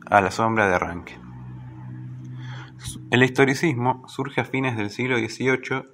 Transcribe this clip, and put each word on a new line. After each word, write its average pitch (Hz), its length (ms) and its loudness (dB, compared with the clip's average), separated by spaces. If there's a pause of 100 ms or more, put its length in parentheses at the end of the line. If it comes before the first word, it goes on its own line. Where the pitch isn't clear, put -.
A 104 120 8
la 90 100 2
sombra 110 380 4
de 90 100 4
Ranke. 85 400 -6 (1900)
El 120 120 8
historicismo 127 840 4
surge 135 320 -4
a 123 60 0
fines 131 320 -2
del 104 120 -2
siglo 127 280 0
dieciocho 127 760 -2